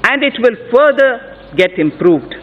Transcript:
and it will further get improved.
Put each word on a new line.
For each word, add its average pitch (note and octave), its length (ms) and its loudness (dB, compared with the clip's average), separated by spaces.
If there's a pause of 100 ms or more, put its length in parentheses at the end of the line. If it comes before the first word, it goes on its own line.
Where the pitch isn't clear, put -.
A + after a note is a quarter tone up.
and C4 200 0
it C4+ 180 -2
will A#3+ 160 2 (160)
further C4+ 640 0 (180)
get F3+ 220 0
improved. D#3+ 640 0